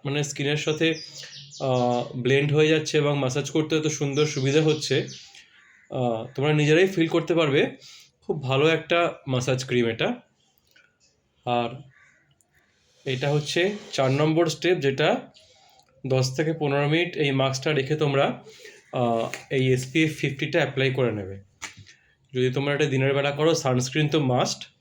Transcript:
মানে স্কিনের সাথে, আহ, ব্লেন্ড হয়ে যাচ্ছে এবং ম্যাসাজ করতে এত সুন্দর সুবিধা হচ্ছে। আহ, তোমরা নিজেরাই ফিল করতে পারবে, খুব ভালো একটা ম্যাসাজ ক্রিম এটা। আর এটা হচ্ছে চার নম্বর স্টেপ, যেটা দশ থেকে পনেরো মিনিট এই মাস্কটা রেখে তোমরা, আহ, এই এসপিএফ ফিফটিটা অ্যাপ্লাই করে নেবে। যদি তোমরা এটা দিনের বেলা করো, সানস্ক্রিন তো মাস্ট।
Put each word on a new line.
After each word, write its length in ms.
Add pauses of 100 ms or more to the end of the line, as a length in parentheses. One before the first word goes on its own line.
মানে 200
স্কিনের 320
সাথে, 380 (640)
আহ, 440 (120)
ব্লেন্ড 360
হয়ে 160
যাচ্ছে 300
এবং 200
ম্যাসাজ 320
করতে 260
এত 100
সুন্দর 400
সুবিধা 360
হচ্ছে। 460 (800)
আহ, 440
তোমরা 180
নিজেরাই 340
ফিল 220
করতে 260
পারবে, 420 (500)
খুব 160
ভালো 260
একটা 460 (140)
ম্যাসাজ 360
ক্রিম 220
এটা। 340 (1200)
আর 240 (1400)
এটা 260
হচ্ছে 460 (160)
চার 180
নম্বর 360
স্টেপ, 320
যেটা 520 (760)
দশ 300
থেকে 160
পনেরো 360
মিনিট 280
এই 160
মাস্কটা 400
রেখে 240
তোমরা, 480 (480)
আহ, 380 (200)
এই 220
এসপিএফ 440
ফিফটিটা 420
অ্যাপ্লাই 320
করে 220
নেবে। 280 (960)
যদি 160
তোমরা 240
এটা 100
দিনের 300
বেলা 160
করো, 240
সানস্ক্রিন 540
তো 120
মাস্ট। 380 (220)